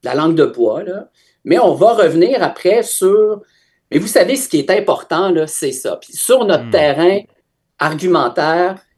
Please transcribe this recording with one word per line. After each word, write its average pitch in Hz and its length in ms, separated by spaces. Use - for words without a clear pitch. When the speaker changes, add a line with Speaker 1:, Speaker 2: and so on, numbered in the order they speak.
Speaker 1:
de - 20
la 123 100
langue 160 220
de 147 100
bois, 117 380
là, 190 260
mais 202 140
on 185 160
va 196 180
revenir 190 500
après 190 400
sur, « 208 600
Mais 139 80
vous 190 80
savez, 247 300
ce - 120
qui 156 100
est 139 120
important, 190 600
là, 160 160
c'est 147 260
ça. » 104 280
Puis - 140
sur 247 320
notre 151 180
Speaker 2:
Hmm. 113 60
Speaker 1:
terrain 160 480
argumentaire 160 1000